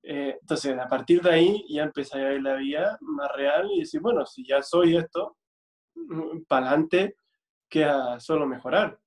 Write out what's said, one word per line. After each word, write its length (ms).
Eh, 400
entonces, 380
a 100
partir 320
de 100
ahí, 380
ya 140
empezáis 420
a 40
ver 120
la 140
vida 460
más 320
real 400
y 80
decir, 200
"Bueno, 240
si 220
ya 160
soy 340
esto, 400
mm, 520
pa'lante, 680
queda 520
solo 260
mejorar". 600